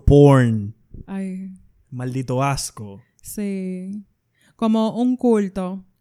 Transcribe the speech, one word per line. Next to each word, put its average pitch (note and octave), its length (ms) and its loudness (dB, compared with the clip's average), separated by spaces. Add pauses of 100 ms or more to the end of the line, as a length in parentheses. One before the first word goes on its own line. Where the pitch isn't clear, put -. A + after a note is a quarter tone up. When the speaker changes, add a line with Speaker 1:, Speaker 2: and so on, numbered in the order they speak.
Speaker 1:
porn. B2+ 720 6 (320)
Speaker 2:
Ay. F#3+ 460 -10 (360)
Speaker 1:
Maldito B2+ 540 -4
asco. A2+ 580 -6 (200)
Speaker 2:
Sí. G3 840 -10 (500)
Como A3 360 0 (100)
un B3+ 160 0
culto G3 640 -2 (180)